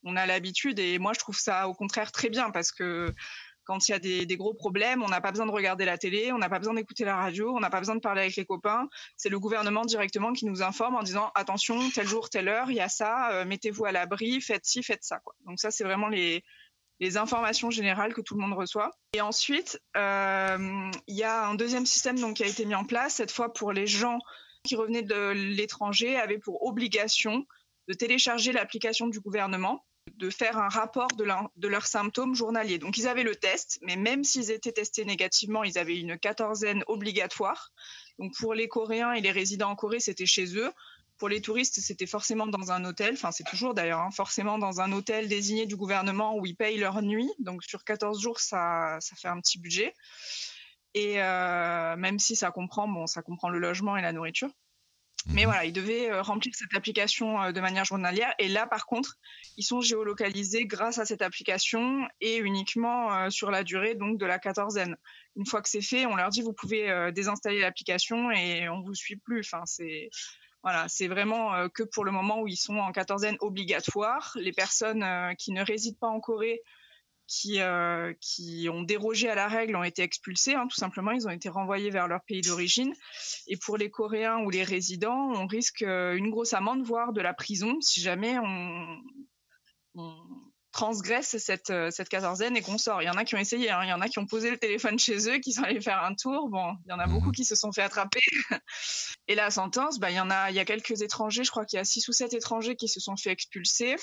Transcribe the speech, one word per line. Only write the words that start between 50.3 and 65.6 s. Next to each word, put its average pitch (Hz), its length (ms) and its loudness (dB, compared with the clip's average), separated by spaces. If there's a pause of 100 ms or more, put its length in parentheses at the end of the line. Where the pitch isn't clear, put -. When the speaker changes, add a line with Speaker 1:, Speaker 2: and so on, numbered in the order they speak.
Speaker 1:
Et, 208 260 2
euh, 175 760 2
même 190 200 0
si 226 180 2
ça 185 160 2
comprend, 185 360 -2
bon, 170 180 -2
ça 165 160 -4
comprend 175 280 -4
le 175 100 0
logement 185 360 0
et 190 60 2
la 170 100 0
nourriture. 165 380 -4 (800)
Mais 80 140 4
Speaker 2:
Mhm. 220 60 8
Speaker 1:
voilà, 190 180 4
ils 170 80 -4
devaient, 220 360 0
euh, 196 120 0
remplir 226 340 -2
cette 208 180 -8
application, 208 680 0
euh, 185 80 0
de 180 80 -2
manière 185 240 2
journalière. 190 560 0
Et 202 80 4
là, 208 180 2
par 226 200 -2
contre, 254 320 -2 (400)
ils 208 60 -6
sont 247 180 0
géolocalisés 208 840 0
grâce 214 320 -2
à 220 80 0
cette 208 160 -2
application 233 840 0 (140)
et 226 160 2
uniquement, 226 760 0
euh, 190 160 2
sur 202 220 -2
la 190 140 2
durée 190 300 0
donc, 208 220 0
de 196 80 0
la 180 140 2
quatorzaine. 202 560 -2 (400)
Une 202 100 -4
fois 220 160 0